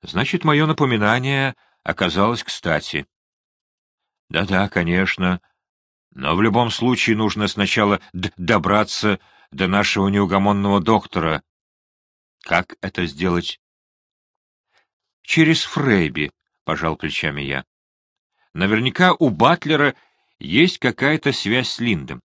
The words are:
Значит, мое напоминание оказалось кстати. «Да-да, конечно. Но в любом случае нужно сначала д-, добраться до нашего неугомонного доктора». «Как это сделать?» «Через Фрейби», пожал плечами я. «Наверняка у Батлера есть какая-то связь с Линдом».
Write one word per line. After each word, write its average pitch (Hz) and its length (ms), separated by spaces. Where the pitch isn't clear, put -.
Значит, 139 420
мое 151 220
напоминание 131 880
оказалось 95 600
кстати. - 640
«Да-да, 92 400
конечно. 92 720
Но 69 240
в 95 60
любом 113 300
случае 117 440
нужно 104 320
сначала 101 540
д-, 92 240
добраться 101 840
до 95 160
нашего 98 400
неугомонного 101 760
доктора». 85 600
«Как - 380
это 92 240
сделать?» 87 540
«Через 160 420
Фрейби», 90 680
пожал 80 320
плечами 73 460
я. 67 240
«Наверняка 117 600
у 147 160
Батлера 143 680
есть 117 400
какая-то 143 520
связь 120 380
с - 100
Линдом». 73 460